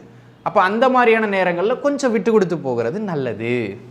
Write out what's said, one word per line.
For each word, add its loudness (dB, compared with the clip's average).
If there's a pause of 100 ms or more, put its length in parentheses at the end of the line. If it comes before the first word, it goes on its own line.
(440)
அப்ப 2
அந்த 2
மாதிரியான 2
நேரங்கள்ல 0
கொஞ்சம் 0
விட்டு 0
கொடுத்து -2
போகிறது -4
நல்லது. -4 (140)